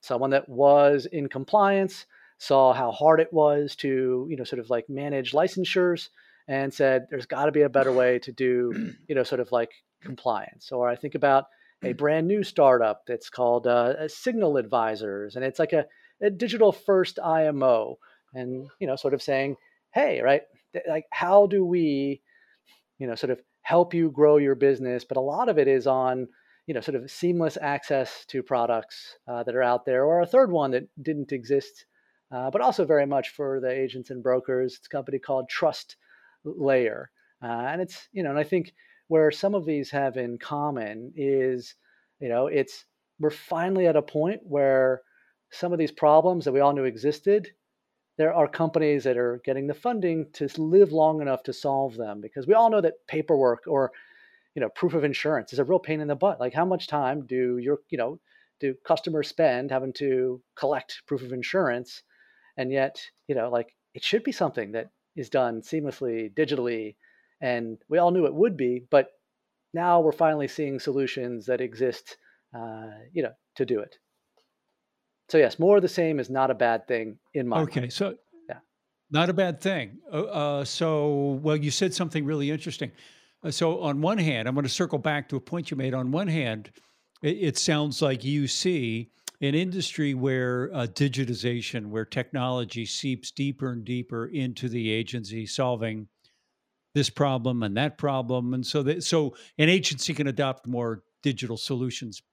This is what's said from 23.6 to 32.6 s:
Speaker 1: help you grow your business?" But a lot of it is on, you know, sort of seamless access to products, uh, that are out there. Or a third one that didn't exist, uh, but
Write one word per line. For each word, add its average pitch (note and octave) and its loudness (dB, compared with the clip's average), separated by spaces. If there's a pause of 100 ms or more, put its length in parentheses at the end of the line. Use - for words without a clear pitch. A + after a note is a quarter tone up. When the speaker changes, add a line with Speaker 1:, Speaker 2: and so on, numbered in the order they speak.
Speaker 1:
help F3 2
you E3 2
grow D3 6
your C#3 4
business?" B2+ 2
But C3 -4
a C3 0
lot E3 0
of F3+ 4
it C#3 6
is C3+ 4
on, B2+ 0 (380)
you D#3+ -6
know, B2 -2
sort C3+ -6
of C3 -6
seamless E3+ 0
access C#3+ -4
to C3 -6
products, A#2 -2
uh, A#2+ -6
that A#2+ -4
are B2+ 2
out B2 2
there. C3 2
Or E3 4
a F3 0
third B3 4
one D3 2
that B2+ -2 (140)
didn't D3 -6
exist, C3+ -4 (460)
uh, B2+ -6
but D#3+ 0